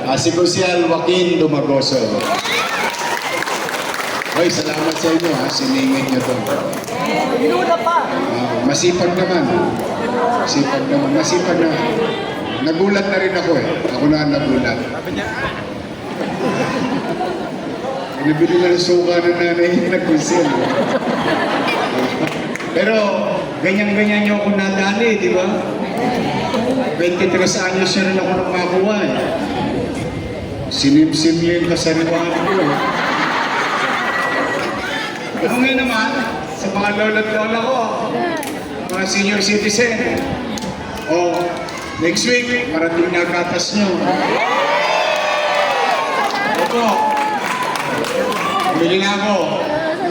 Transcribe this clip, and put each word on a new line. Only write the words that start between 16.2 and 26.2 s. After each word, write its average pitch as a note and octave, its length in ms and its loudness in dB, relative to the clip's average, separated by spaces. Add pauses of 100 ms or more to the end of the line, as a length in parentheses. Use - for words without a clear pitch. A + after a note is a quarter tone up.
Binibili D#3+ 380 2
na F3 140 6
ng E3+ 80 2
suka F3 420 4
ng E3+ 160 4
nanay E3+ 280 4 (100)
yung F3 160 2
nag-kusel. E3 540 2 (2250)
Pero G3+ 220 2 (680)
ganyan-ganyan G#3 640 2
nyo G#3 140 2
ako G#3 140 2
nadali, G3 540 2 (100)
di F3+ 160 2
ba? F#3 120 2 (1500)